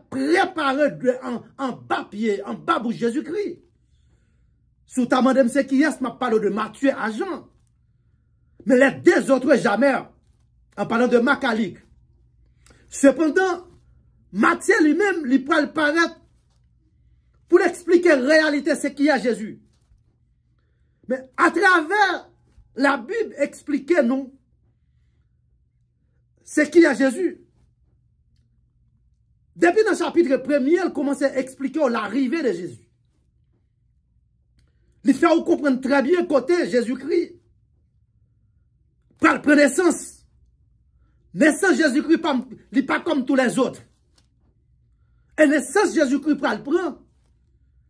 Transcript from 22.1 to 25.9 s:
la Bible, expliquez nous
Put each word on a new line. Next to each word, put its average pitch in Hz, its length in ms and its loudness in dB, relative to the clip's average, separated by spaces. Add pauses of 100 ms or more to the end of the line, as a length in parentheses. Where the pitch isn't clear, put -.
la 277 220 0
Bible, 320 400 -6
expliquez 285 640 -2
nous 262 360 -4 (2000)